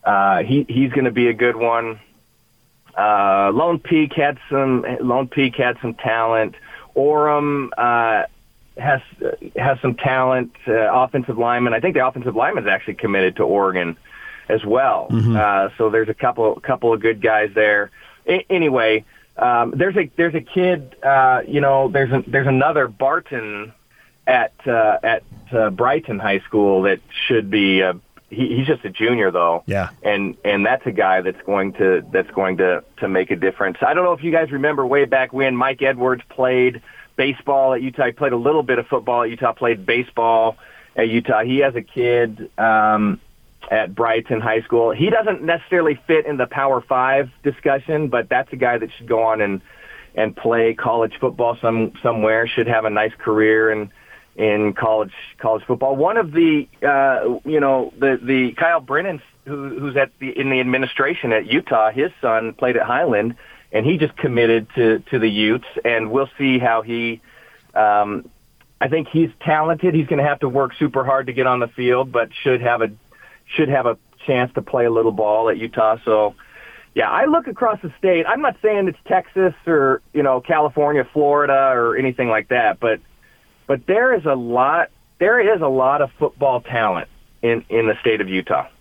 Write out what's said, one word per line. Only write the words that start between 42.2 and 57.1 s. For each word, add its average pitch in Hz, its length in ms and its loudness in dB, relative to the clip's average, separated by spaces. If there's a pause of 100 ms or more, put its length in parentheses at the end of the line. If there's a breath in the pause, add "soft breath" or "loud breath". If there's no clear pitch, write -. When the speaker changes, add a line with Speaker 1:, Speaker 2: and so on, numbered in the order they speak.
Speaker 1:
um, 107 600 2 (500)
at 98 240 -2
Brighton 113 460 -2
High 113 220 -2
School. 117 280 2
He 139 200 0
doesn't 214 320 0
necessarily 165 640 0
fit 160 200 2
in 147 120 -6
the 123 80 0
Power 135 340 0
Five 131 500 0 (140)
discussion, 143 640 -2
but 120 200 -2
that's 127 240 -2
a 135 40 -12
guy 123 220 0
that 113 180 -6
should 117 100 -20
go 113 160 0
on 110 180 0
and, 101 200 -2 (540 loud breath)
and 107 200 -2
play 113 400 0
college 113 460 -2
football 120 400 -2
some-, 113 320 -2 (100)
somewhere, 113 460 0
should 117 180 -2
have 113 180 0
a 107 60 0
nice 107 280 -2
career 110 520 2
in, 107 220 -4 (420 loud breath)
in 104 380 0
college, 110 400 -2 (260)
college 110 280 -2
football. 135 280 0
One 170 220 0
of 180 160 -2
the, 156 340 4 (160)
uh, 135 560 2 (100)